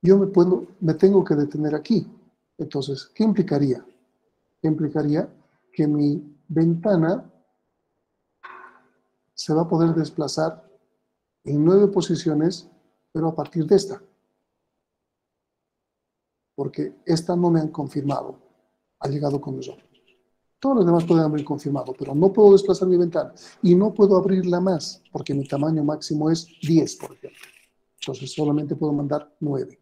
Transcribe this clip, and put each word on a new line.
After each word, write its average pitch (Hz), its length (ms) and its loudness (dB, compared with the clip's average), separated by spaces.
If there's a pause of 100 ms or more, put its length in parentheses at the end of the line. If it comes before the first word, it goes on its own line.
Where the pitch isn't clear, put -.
Yo 190 160 6
me 190 80 2
puedo, 180 400 2 (140)
me 160 140 0
tengo 190 300 4
que 160 100 0
detener 147 400 -2
aquí. 202 320 -2 (520)
Entonces, 139 560 -8
¿qué 214 100 0
implicaría? 143 600 0 (760)
Implicaría 156 680 -2 (440)
que 151 140 -2
mi 147 500 -2 (120)
ventana 170 800 0 (2000)
se - 180 -6
va 160 100 2
a 165 60 -2
poder 165 260 2
desplazar 156 760 -4 (760)
en 147 200 -2
nueve 196 240 6
posiciones, 170 800 -2 (440)
pero 165 160 -4
a 160 60 -6
partir 156 320 -6
de 196 100 4
esta. - 260 -2 (2500)
Porque 139 400 -8 (100)
esta 170 300 -2
no 175 160 2
me 165 100 4
han 156 80 -4
confirmado. 139 720 -6 (600)
Ha 139 80 -6
llegado 143 320 -2
con 135 180 -10
error. - 200 -16 (840)
Todos 269 120 2
los 190 100 4
demás 170 180 4
pueden 165 200 4
haber 151 200 -2
confirmado, 139 480 -6
pero 135 220 -10
no 190 180 4
puedo 208 200 8
desplazar 190 360 4
mi 180 80 4
ventana 165 380 -2 (280)
y 175 120 6
no 202 180 2
puedo 196 240 4
abrirla 180 440 0
más 180 420 -4 (100)
porque 143 220 -8
mi 139 120 -4
tamaño 151 380 -2
máximo 151 460 -2
es 165 180 -2 (140)
diez, 156 340 2
por - 160 -16
ejemplo. - 260 -20 (600)
Entonces - 320 -12
solamente 147 420 -2
puedo 151 200 -4
mandar 143 360 -4 (100)
nueve. 139 420 -6